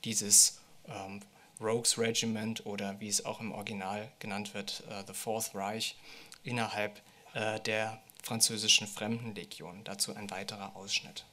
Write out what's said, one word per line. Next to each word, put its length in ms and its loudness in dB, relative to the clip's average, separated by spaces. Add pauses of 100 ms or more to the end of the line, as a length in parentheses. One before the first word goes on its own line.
dieses, 560 8 (260)
ähm, 320 -8 (400)
Rogues 380 4
Regiment 680 2
oder 360 -4
wie 80 -6
es 160 2
auch 160 -4
im 100 -4
Original 580 -4 (100)
genannt 340 -4
wird, 360 -6
äh, 160 -8
The 80 -12
Fourth 400 -2
Reich 440 -2 (480)
innerhalb, 560 0 (320)
äh, 260 0
der 420 0 (220)
französischen 640 4
Fremdenlegion. 960 -4
Dazu 320 -2
ein 160 -8
weiterer 460 -6
Ausschnitt. 560 -4